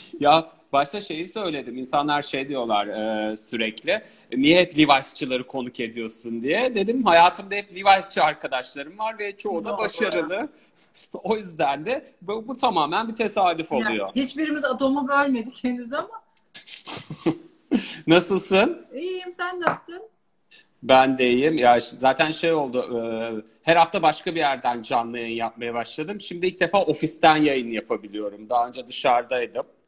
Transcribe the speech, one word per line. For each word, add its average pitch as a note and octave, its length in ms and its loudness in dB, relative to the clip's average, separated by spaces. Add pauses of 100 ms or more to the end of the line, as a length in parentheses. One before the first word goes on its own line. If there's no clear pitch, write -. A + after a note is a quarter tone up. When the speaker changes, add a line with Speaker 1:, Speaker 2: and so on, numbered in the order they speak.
(200)
Speaker 1:
Ya, D#3 280 4 (240)
başta D3 280 0
şeyi E3 280 -8
söyledim. D3+ 500 -6
İnsanlar D3 440 0
şey C3+ 260 -6
diyorlar, A#2 380 0
e, G#2+ 500 -4
sürekli, A2+ 540 -4
"E, G#3+ 120 0 (380)
niye E3 200 6
hep E3+ 180 0
Levi'sçıları C3+ 680 2
konuk B2 340 -10
ediyorsun?" A2+ 600 -8
diye. A3+ 320 -2
Dedim, A3 300 -2
hayatımda F3+ 500 6
hep G3+ 200 -6
Levi'sçı G3 500 4
arkadaşlarım D3 760 -4
var A3 200 -6
ve G3+ 180 -8
çoğu G#3 280 -6
da A3+ 60 -10
Speaker 2:
Doğru. G#3 80 -4
Speaker 1:
başarılı. G3 760 -2
<laughs> - 60 -20 (640)
O G#3+ 140 -2
yüzden D#3 500 -4
de C4 260 -6 (100)
bu, G#3+ 260 -8
bu C4+ 80 -8
tamamen G3 520 0
bir A3 60 -8
tesadüf F3+ 580 0
Speaker 2:
Yani B2 160 0
Speaker 1:
oluyor. G#2 260 -4
Speaker 2:
hiçbirimiz D4 500 -4
atomu C4+ 440 0
bölmedik C4+ 560 -2
henüz B3 280 -6
ama. G4+ 300 -8 (1040)
Speaker 1:
<laughs> - 100 0 (720)
Nasılsın? F#3+ 880 2
Speaker 2:
İyiyim, F4+ 380 -8
sen F4+ 280 -6
nasılsın? F4 420 -4 (800)
Speaker 1:
Ben C3 360 6
de B2 120 4
iyiyim. C#3 280 2
Ya, A#2+ 220 6
ş-, - 160 -8
zaten C3+ 340 2
şey E3 220 0
oldu, B2 480 -2
e, - 0 - (640)
her E3 140 4
hafta E3 260 2
başka E3 320 0
bir E3 60 -2
yerden B2 420 0
canlı A#2 360 -2
yayın A#2 180 -6
yapmaya A#2 380 -6
başladım. D#3 460 -8
Şimdi F3 260 -6
ilk F3+ 140 -2
defa G3 240 2
ofisten D#3 520 4
yayın C3+ 340 2
yapabiliyorum. G#2 800 -6
Daha B2 180 0
önce B2 200 -14
dışarıdaydım. B2 800 -2 (220)